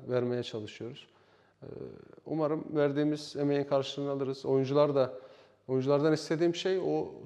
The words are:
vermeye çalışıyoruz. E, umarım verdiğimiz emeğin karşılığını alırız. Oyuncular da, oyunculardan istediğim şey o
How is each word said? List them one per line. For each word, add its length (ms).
vermeye 340
çalışıyoruz. 640
E, 40
umarım 380
verdiğimiz 600
emeğin 280
karşılığını 460
alırız. 360
Oyuncular 480
da, 180
oyunculardan 440
istediğim 420
şey 240
o 340